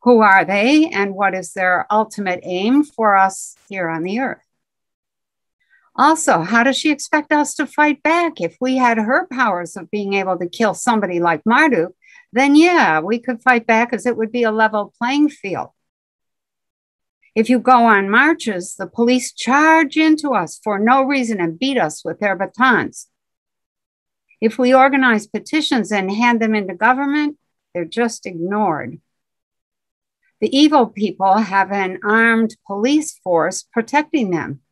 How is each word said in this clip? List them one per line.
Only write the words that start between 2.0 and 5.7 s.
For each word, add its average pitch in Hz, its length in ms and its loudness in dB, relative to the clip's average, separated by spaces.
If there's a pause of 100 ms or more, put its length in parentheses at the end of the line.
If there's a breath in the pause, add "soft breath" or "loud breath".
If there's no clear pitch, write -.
aim 202 400 0
for 214 340 2
us 190 380 0 (120)
here 185 220 -6
on 160 140 -6
the 196 160 -6
earth? - 260 -8 (1500)